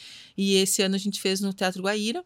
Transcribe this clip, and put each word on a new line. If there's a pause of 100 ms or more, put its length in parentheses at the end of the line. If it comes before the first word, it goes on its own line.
(360)
e
esse
ano
a
gente
fez
no
Teatro
Guaíra,